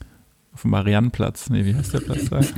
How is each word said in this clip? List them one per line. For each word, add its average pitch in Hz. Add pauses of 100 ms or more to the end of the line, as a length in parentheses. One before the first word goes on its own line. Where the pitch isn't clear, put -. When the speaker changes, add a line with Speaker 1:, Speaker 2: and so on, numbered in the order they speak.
(540)
Speaker 1:
auf -
dem 110
Mariannplatz. 104
Nee, 104
wie 101
heißt 143
der -
Platz -
da? 139
Speaker 2:
<laughs> -